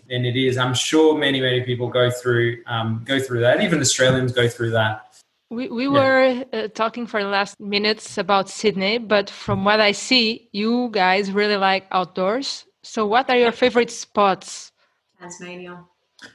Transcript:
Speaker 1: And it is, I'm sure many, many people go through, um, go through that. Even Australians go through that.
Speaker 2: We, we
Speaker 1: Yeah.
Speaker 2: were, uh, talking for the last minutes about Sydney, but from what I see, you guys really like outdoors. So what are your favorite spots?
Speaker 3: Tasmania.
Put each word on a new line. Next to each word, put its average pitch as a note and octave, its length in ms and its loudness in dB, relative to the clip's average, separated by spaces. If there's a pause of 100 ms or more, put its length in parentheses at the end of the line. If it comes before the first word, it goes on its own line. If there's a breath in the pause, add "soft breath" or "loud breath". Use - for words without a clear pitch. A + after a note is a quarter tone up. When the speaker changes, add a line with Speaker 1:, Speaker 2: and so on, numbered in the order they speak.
Speaker 1:
And B2 160 -2
it A#2+ 120 -2
is, B2+ 200 0
I'm B2+ 160 0
sure D#3 440 4
many, C#3 240 0
many B2+ 200 0
people A#2+ 280 -4
go B2 200 2
through, A#2+ 560 -2
um, A2+ 380 -4
go C3+ 160 0
through A#2+ 220 -4
that. B2+ 200 4
Even E3+ 200 0
Australians B2+ 500 2
go A#2+ 160 2
through A2+ 240 -4
that. A2 320 -2 (460)
Speaker 2:
We, A#3+ 200 -8
we A#3+ 160 -6
Speaker 1:
Yeah. C#4 60 0
Speaker 2:
were, C4 600 2
uh, A3 160 -4
talking A3+ 380 -4
for G#3+ 160 -2
the G3 60 -4
last G3 300 -2
minutes G#3 580 -2
about G3 320 0
Sydney, G3+ 480 -2
but G#3 320 0
from G3 360 -4
what G#3+ 140 4
I G#3 140 4
see, A3+ 580 0
you A#3 400 0
guys G3 400 2
really G#3 260 0
like F#3+ 340 0
outdoors. F#3+ 720 -4 (180)
So A3 220 -4
what A#3+ 240 2
are B3 80 4
your A#3 160 4
favorite A#3+ 380 2
spots? - 800 -2 (480)
Speaker 3:
Tasmania. F3+ 640 -16 (520 loud breath)